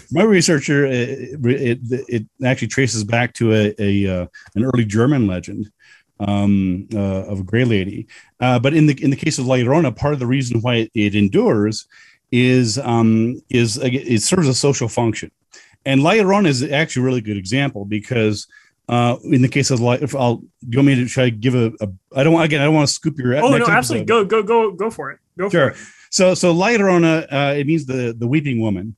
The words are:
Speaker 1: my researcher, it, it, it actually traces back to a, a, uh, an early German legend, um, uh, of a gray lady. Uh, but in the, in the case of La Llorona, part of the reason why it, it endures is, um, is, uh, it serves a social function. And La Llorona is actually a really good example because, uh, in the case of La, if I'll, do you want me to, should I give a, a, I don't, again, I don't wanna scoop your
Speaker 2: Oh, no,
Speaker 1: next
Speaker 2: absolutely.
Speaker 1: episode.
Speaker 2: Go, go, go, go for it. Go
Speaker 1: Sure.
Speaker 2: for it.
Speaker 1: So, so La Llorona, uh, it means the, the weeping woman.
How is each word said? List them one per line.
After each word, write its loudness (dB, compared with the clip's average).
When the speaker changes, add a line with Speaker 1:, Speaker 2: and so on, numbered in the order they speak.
Speaker 1:
my 2
researcher, 2
it, -4
it, 0
it -4
actually 0
traces -2
back -2
to 0
a, 2
a, 0
uh, -6
an -2
early 0
German 2
legend, -8
um, 0
uh, -4
of -8
a -8
gray 0
lady. -2
Uh, 2
but 0
in 4
the, 2
in 0
the -2
case -4
of -4
La 2
Llorona, 0
part -4
of -6
the -4
reason -2
why -2
it, -2
it 0
endures 0
is, 2
um, 0
is, 0
uh, -2
it -2
serves 0
a 0
social 0
function. -4
And 2
La 4
Llorona 2
is 0
actually -2
a 0
really -2
good -6
example -4
because, -2
uh, 0
in 2
the 4
case -2
of 0
La, 2
if -4
I'll, 0
do -18
you -2
want 6
me 4
to, 0
should 0
I 4
give -2
a, 2
a, -4
I 2
don't, 4
again, 0
I 2
don't 4
wanna 4
scoop -4
your 0
Speaker 2:
Oh, 2
no, 4
Speaker 1:
next 2
Speaker 2:
absolutely. 0
Speaker 1:
episode. 2
Speaker 2:
Go, 0
go, -
go, 0
go -6
for -10
it. -20
Go -4
Speaker 1:
Sure. 4
Speaker 2:
for -20
it. -20
Speaker 1:
So, 4
so 2
La 2
Llorona, 2
uh, 0
it -2
means 0
the, -4
the -4
weeping 0
woman. -4